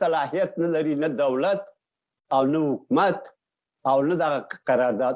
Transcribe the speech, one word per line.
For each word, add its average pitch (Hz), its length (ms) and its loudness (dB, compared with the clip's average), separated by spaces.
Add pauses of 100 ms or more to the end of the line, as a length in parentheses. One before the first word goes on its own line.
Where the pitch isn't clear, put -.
صلاحیت 165 580 -2
نه 165 80 0
لري، 156 280 0
نه 151 120 -2
دولت 147 640 -2 (600)
او 135 140 4
نه 151 220 0
حکومت 151 640 0 (540)
او 135 160 4
نه 156 140 0
دغه 151 500 -2
قرارداد 127 500 0